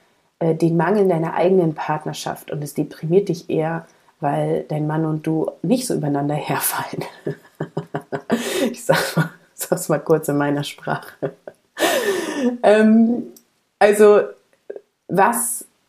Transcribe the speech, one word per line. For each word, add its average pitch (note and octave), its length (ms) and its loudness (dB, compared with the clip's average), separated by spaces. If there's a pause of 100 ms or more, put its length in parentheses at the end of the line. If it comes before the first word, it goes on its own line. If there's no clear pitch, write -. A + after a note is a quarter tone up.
(380)
äh, E3 160 0
den E3 220 2
Mangel F#3+ 320 2
deiner D#3+ 260 0
eigenen E3+ 400 4
Partnerschaft - 760 -6
und D3 140 -8
es D3 100 -12
deprimiert E3 540 -2
dich - 220 -8
eher, D#3+ 360 -4 (340)
weil D3+ 480 -2
dein D3+ 180 -4
Mann D#3 180 -2
und D#3 220 -4
du D#3+ 240 -2 (120)
nicht A#3+ 240 0
so F#3 80 -4
übereinander D3 400 -2
<laughs> - 0 -
herfallen? D3 720 -6 (1700)
Ich - 120 -14
sag - 320 -2
mal, D#3+ 140 0 (240)
sag's - 340 -4
mal C#3+ 120 0
kurz D#3 280 0
in C#3+ 100 0
meiner C#3+ 260 0
Sprache. - 680 -8 (1300)
Ähm, A3 600 4 (540)
also, G#3 420 8 (880)
was, - 580 0 (220)